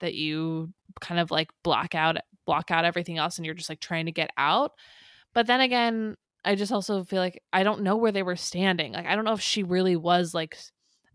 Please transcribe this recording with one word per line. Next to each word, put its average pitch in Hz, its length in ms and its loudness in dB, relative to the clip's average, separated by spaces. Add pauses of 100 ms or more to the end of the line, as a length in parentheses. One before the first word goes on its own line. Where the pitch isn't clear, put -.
that 180 140 -6
you 160 580 -4 (280)
kind 170 200 -2
of, 170 100 0
like, 160 200 0 (140)
block 156 300 0
out, 160 220 2 (280)
block 160 260 -2
out 165 140 2
everything 170 340 -2
else 160 180 -2
and 165 80 -8
you're 160 120 -8
just, 170 120 -12
like, 156 120 -12
trying 165 260 -4
to 165 60 -4
get 160 240 -2
out. 180 340 4 (640)
But 233 140 2
then 254 120 4
again, 233 560 0 (280)
I 202 100 2
just 196 160 -2
also 202 320 -2
feel 190 160 -2
like 180 240 -2 (100)
I 190 120 4
don't 208 180 0
know 190 140 2
where 226 160 2
they 196 100 0
were 180 140 -2
standing. 175 560 0
Like, 170 140 -6
I 190 100 2
don't 220 80 0
know 220 80 2
if 208 80 -2
she - 240 0
really 185 320 4
was, 170 380 2
like, 160 200 -4
s-, - 160 -20 (440)